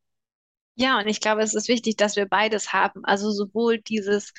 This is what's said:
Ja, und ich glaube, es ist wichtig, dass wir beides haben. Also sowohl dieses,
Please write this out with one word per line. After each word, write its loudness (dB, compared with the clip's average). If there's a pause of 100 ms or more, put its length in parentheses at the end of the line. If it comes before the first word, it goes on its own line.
(800)
Ja, 2
und -2
ich -2
glaube, 2
es 0
ist -4
wichtig, 0
dass 2
wir 0
beides 0
haben. 0
Also 0
sowohl 0
dieses, -4